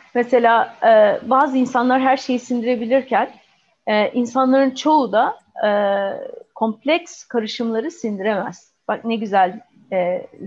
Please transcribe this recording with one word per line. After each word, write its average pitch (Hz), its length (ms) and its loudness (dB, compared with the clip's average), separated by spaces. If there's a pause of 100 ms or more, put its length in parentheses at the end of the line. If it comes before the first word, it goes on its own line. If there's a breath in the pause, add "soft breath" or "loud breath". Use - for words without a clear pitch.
(160 loud breath)
mesela, 233 580 2 (100)
e, 214 360 6 (100)
bazı 269 280 2
insanlar 254 440 2
her 262 160 2
şeyi 254 220 -4
sindirebilirken, 240 920 -2 (580 soft breath)
e, 214 240 0
insanların 262 600 0
çoğu 277 400 0
da, 240 260 0 (280)
e, 208 40 2 (840)
kompleks 277 680 -4
karışımları 226 680 -6
sindiremez. 196 800 -6 (160)
Bak - 180 -4
ne 226 100 -2
güzel, 196 440 0 (320)
e, 180 360 -2 (200)